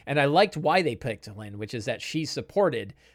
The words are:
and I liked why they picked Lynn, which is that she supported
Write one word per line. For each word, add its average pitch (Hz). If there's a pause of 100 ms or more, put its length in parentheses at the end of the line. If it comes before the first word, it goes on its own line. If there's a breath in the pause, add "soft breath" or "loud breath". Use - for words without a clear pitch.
and 143
I 143
liked 165
why 160
they 131
picked 107
Lynn, 104
which 104
is 113
that -
she 156
supported 139 (220 soft breath)